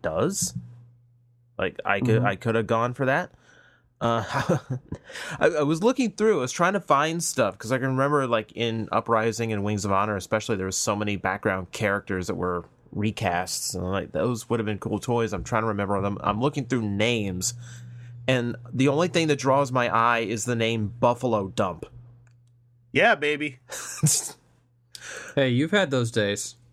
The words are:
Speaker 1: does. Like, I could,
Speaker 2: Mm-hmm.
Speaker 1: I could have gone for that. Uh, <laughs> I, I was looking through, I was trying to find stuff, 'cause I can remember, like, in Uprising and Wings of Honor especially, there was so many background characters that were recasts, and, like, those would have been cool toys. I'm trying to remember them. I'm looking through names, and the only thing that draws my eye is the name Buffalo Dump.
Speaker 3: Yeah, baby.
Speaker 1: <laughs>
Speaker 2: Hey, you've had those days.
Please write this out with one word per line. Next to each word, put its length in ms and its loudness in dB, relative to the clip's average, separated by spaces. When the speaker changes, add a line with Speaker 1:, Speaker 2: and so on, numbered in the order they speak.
Speaker 1:
does. 520 -2
Like, 260 -4
I 140 2
could, 180 4
Speaker 2:
Mm-hmm. 80 2
Speaker 1:
I 100 2
could 200 0
have 100 0
gone 300 0
for 100 -2
that. 260 0
Uh, 280 0
<laughs> 300 0
I, 80 4
I 160 2
was 200 0
looking 300 2
through, 260 4
I 20 0
was 100 -2
trying 220 2
to 60 0
find 440 2
stuff, 360 0
'cause 120 -6
I 60 4
can 120 0
remember, 360 2
like, 300 -2
in 360 -2
Uprising 600 2
and 100 -2
Wings 220 0
of 60 0
Honor 240 2
especially, 400 -2
there 100 -2
was 120 -4
so 180 0
many 220 -2
background 540 -2
characters 560 -2
that 80 -4
were 300 -2
recasts, 800 -2
and, 160 -4
like, 220 -2
those 360 -2
would 100 0
have 60 -4
been 140 -4
cool 200 -4
toys. 340 0
I'm 100 -4
trying 180 -2
to 60 -2
remember 340 0
them. 200 -2
I'm 200 0
looking 240 0
through 240 0
names, 640 0
and 280 2
the 140 4
only 200 2
thing 200 2
that 100 2
draws 340 2
my 180 2
eye 320 4
is 240 -4
the 100 0
name 320 0
Buffalo 500 2
Dump. 360 -2
Speaker 3:
Yeah, 240 4
baby. 480 -2
Speaker 1:
<laughs> 60 -20
Speaker 2:
Hey, 140 4
you've 220 2
had 200 2
those 200 2
days. 440 -2